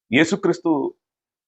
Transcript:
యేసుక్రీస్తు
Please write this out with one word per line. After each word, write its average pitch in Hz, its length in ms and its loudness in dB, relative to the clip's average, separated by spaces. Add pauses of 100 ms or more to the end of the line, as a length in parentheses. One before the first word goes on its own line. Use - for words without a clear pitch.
(140)
యేసుక్రీస్తు 165 800 0 (520)